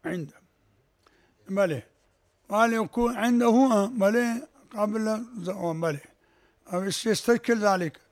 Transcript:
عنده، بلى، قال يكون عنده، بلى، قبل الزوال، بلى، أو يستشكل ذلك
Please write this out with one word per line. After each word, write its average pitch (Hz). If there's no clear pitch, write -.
عنده، 165
بلى، 185
قال 226
يكون 233
عنده، 240
بلى، 233
قبل 214
الزوال، 196
بلى، 156
أو 185
يستشكل 226
ذلك 190